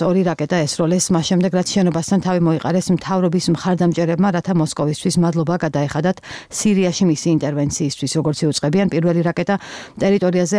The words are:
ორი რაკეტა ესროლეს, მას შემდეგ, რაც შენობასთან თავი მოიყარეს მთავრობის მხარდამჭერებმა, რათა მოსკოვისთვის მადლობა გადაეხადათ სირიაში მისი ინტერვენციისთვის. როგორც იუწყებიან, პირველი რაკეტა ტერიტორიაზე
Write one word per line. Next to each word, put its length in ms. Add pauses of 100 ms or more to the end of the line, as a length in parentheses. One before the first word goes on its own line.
ორი 240
რაკეტა 280 (120)
ესროლეს, 480
მას 160
შემდეგ, 240
რაც 180
შენობასთან 520
თავი 180
მოიყარეს 480
მთავრობის 540 (100)
მხარდამჭერებმა, 800
რათა 240
მოსკოვისთვის 560
მადლობა 380 (100)
გადაეხადათ 520 (440)
სირიაში 480
მისი 280
ინტერვენციისთვის. 840
როგორც 240
იუწყებიან, 480
პირველი 320
რაკეტა 320 (400)
ტერიტორიაზე 640